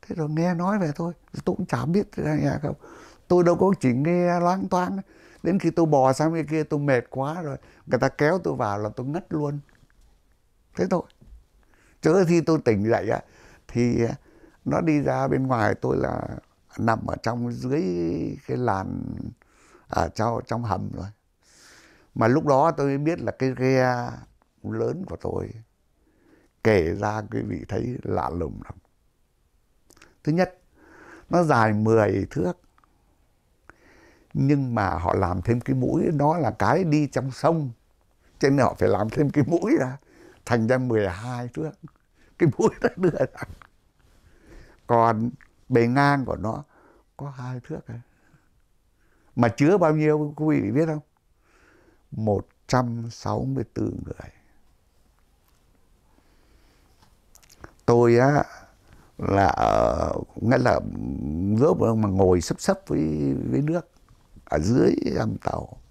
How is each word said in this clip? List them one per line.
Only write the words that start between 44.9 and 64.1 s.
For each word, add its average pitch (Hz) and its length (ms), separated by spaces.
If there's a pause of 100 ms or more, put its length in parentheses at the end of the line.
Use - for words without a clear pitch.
bề 117 180
ngang 139 380
của - 120
nó 113 280 (520)
có 139 140
hai 127 380
thước - 180
à. 117 140 (1400)
Mà 117 120
chứa 151 300
bao 156 180
nhiêu 151 400
quý 151 240
vị 104 100
biết 147 160
không? 156 140 (1120)
Một 107 360 (200)
trăm 117 440
sáu 110 340
mươi 131 200 (100)
tư - 180 (120)
người. - 260 (3500)
Tôi 120 320
á, 143 260 (720)
là 98 280
ở, 57 680 (240)
nghĩa 123 220
là 117 220 (800)
gớp 160 180
mà 110 320
ngồi 92 320
sấp - 200
sấp - 260
với, 151 480 (160)
với 131 120
nước 160 260 (560)